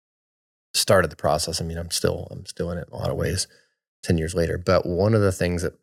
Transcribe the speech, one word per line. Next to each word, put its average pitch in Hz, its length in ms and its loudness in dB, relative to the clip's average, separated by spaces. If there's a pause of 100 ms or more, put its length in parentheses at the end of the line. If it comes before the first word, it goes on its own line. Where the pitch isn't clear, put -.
(720)
Started 90 380 4
the - 60 -18
process. 78 440 -2
I 85 40 -4
mean, 82 120 -6
I'm 85 140 -8
still, 87 400 -2
I'm 87 140 -14
still 87 260 -6
in 87 60 -6
it 80 100 -10
in - 60 -18
a - 40 -12
lot - 120 -4
of 71 80 -4
ways, 85 300 -2 (560)
ten 87 140 2
years 80 180 -4
later. 85 220 0
But 90 280 2
one 95 280 2
of 107 80 4
the 98 100 4
things 87 320 0
that, - 200 -6